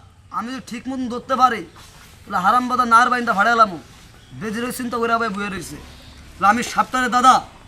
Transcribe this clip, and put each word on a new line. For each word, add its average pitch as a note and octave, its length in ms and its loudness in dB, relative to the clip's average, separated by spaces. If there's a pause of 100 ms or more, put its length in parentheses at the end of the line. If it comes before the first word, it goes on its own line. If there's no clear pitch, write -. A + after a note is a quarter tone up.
(320)
আমি G#3+ 200 -10
যদি C4 160 -12
ঠিক A#3+ 200 -12
মতন B3+ 220 -8
ধরতে A#3+ 260 -6
পারি, A#3+ 260 2
তাহলে - 760 -12
হারামবাদা B3 480 0
নার A#3 240 6
বাইন্দা A#3+ 240 -2
ভাড়াইলাম।" G#3 460 2 (540)
বেজির G#3+ 320 -8
ওই B3 60 -6
চিন্তা B3 260 -8
করে A#3 160 0
আবার A3+ 160 0
বয়ে G3+ 200 -6
রইছে। D#3 260 -12
তাহলে - 720 -6
আমি A3 160 4
সাপটারে, B3 460 -2
দাদা, B3 320 6 (260)